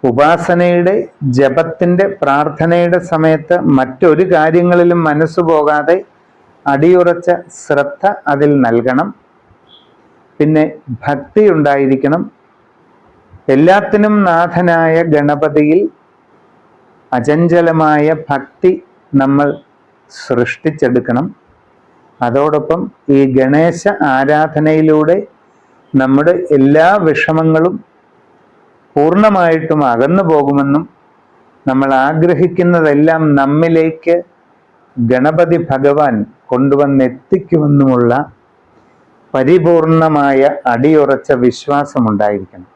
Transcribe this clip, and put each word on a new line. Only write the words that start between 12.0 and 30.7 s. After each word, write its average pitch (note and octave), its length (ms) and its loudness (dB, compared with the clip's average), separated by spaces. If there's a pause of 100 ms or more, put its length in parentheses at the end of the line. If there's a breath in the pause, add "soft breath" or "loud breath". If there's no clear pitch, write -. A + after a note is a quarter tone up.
എല്ലാത്തിനും G3+ 760 2
നാഥനായ E3+ 800 0
ഗണപതിയിൽ D3+ 840 0 (1200)
അചഞ്ചലമായ D#3 1000 0 (140)
ഭക്തി C#3+ 540 -4 (320)
നമ്മൾ C#3 380 0 (580)
സൃഷ്ടിച്ചെടുക്കണം. B2+ 1200 -4 (840)
അതോടൊപ്പം D3 680 -2 (180)
ഈ C#3 240 2
ഗണേശ D3+ 540 0 (160)
ആരാധനയിലൂടെ D#3 1200 0 (680)
നമ്മുടെ C3+ 360 2
എല്ലാ D#3+ 640 2
വിഷമങ്ങളും D#3+ 880 -2 (1120)
പൂർണ്ണമായിട്ടും E3 920 0
അകന്നു C#3 380 0
പോകുമെന്നും C#3+ 680 -2 (800)